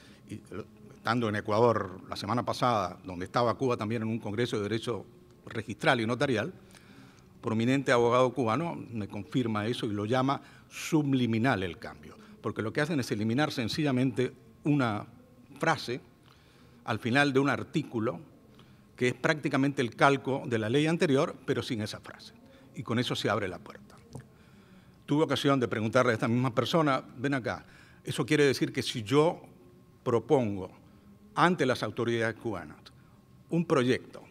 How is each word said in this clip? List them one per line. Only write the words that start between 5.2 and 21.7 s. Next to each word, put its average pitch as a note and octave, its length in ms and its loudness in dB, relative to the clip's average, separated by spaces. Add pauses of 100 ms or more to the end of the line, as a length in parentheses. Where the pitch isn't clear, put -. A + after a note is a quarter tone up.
registral A#2 540 0
y A2 60 0
notarial, B2 460 0 (880)
prominente A#2+ 500 0
abogado A#2+ 420 6
cubano C#3+ 440 -2
me G#2+ 320 -8
confirma G#2+ 580 -2
eso B2 200 -4
y G#2 60 -4
lo G#2 140 -4
llama C3 340 0 (300)
subliminal B2 920 2
el E2+ 140 -6
cambio, - 380 -16 (240)
porque G#2+ 220 -4
lo A2 100 -4
que D3 80 -2
hacen D3+ 200 0
es - 100 -4
eliminar A#2 400 0
sencillamente B2+ 840 -2 (300)
una B2 440 0 (520)
frase C#3 420 -2 (840)
al A#2+ 160 -2
final C#3 320 2
de C#3 80 4
un C#3 80 2
artículo A2 720 -2 (720)
que B2+ 140 2
es B2 60 0
prácticamente C#3+ 680 0
el A2+ 140 -4
calco C#3 500 2
de A2+ 140 0
la G#2+ 80 -2
ley D3 180 2
anterior, D#3+ 480 2 (100)
pero A#2+ 160 -2
sin G#2+ 200 -4